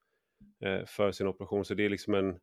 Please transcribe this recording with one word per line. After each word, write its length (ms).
eh, 200
för 260
sin 160
operation. 380
Så 80
det 120
är 40
liksom 240
en 160